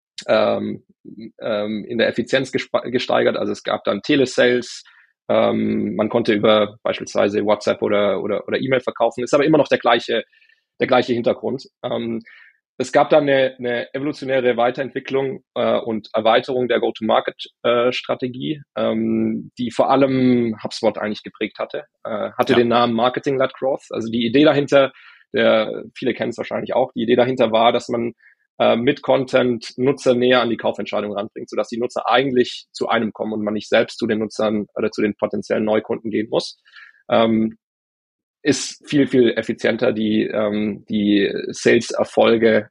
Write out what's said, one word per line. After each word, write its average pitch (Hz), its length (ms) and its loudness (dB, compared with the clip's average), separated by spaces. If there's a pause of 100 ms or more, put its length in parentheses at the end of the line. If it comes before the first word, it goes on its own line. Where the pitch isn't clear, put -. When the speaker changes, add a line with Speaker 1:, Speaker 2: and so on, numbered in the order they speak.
(280)
Speaker 1:
ähm, 107 560 0 (560)
ähm, 107 460 -4
in 117 120 -6
der 110 100 2
Effizienz 120 440 -2
gespa-, - 380 -4
gesteigert. 120 480 0
Also 104 140 -2
es 104 120 -8
gab - 220 -4
dann 104 160 -2
Telesales, 123 800 0 (460)
ähm, 107 640 0
man 107 140 -2
konnte 117 240 0
über 107 500 2
beispielsweise 104 600 -2
WhatsApp 104 380 0
oder, 101 400 0
oder, 101 260 -4
oder 107 120 -2
E-Mail 131 220 0
verkaufen, - 420 -2
ist 120 100 -2
aber 143 120 2
immer 156 120 4
noch 135 100 2
der 123 120 0
gleiche, 120 440 0 (560)
der 120 80 0
gleiche 123 260 2
Hintergrund. 117 520 -2 (180)
Ähm, 117 380 -4 (560)
es 127 140 -6
gab 147 180 4
dann 156 140 6
eine, 135 340 2
eine 120 360 -6
evolutionäre 131 640 -2
Weiterentwicklung, 131 840 -2 (120)
äh, 113 240 0
und 110 340 -6
Erweiterung 123 540 2
der 117 120 2
Go-to-Market, 113 680 -2 (160)
äh, 120 280 2
Strategie, 131 680 -6 (140)
ähm, 113 800 -2
die 120 140 -6
vor - 180 2
allem 127 760 2
HubSpot - 360 -2
eigentlich 107 240 -6
geprägt - 340 -10
hatte, 139 280 -8 (180)
äh, 107 340 -6
hatte 123 160 2
Speaker 2:
Ja. 120 60 6
Speaker 1:
den 117 80 4
Namen 120 260 2
Marketing-led 127 600 0
Growth. 135 360 -4
Also 113 220 -6
die 117 140 -2
Idee 127 180 4
dahinter, 139 500 4 (400)
der, 113 500 2 (120)
viele 123 180 -2
kennen 120 160 -4
es 113 80 -10
wahrscheinlich 110 380 -6
auch, 127 180 0
die 120 100 -4
Idee 120 120 4
dahinter 123 360 2
war, 113 200 4
dass 120 160 -4
man, 117 260 -4 (440)
äh, 117 180 4
mit 120 280 0
Content 127 760 0
Nutzer 131 380 2
näher 123 260 4
an 117 80 -2
die 113 80 -2
Kaufentscheidung 104 560 -4
ranbringt, 104 360 -8
sodass 107 200 -4
die 117 80 -6
Nutzer - 320 -4
eigentlich 123 640 0
zu - 180 -6
einem 110 240 0
kommen 110 200 -6
und 107 100 -4
man 104 100 -2
nicht 107 160 -8
selbst 117 300 0
zu 120 80 -2
den 107 120 -2
Nutzern 107 460 -2 (100)
oder 110 160 -2
zu - 100 -6
den 104 140 0
potenziellen 107 500 -4
Neukunden 113 440 -2
gehen 110 200 -4
muss. - 300 -4 (500)
Ähm, 113 480 2 (840)
ist - 460 -2
viel, 143 160 2
viel 123 320 4
effizienter, 113 560 -2
die, 107 300 0
ähm, 107 640 -2
die 104 420 2 (180)
Sales-Erfolge, 113 1200 2